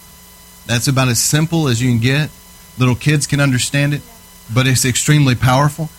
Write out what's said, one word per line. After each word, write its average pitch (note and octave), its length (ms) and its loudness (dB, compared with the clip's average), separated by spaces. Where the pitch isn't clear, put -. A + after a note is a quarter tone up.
That's A#2 200 -2
about C3 220 0
as A#2 120 0
simple D#3+ 460 0
as A#2 160 0
you C3 80 2
can A#2+ 80 2
get. C3+ 320 0
Little B2+ 160 2
kids D3 320 0
can C#3+ 140 -2
understand C#3+ 540 0
it, C#3+ 80 -8
but B2+ 140 2
it's B2+ 160 0
extremely C3+ 500 2
powerful C#3+ 640 0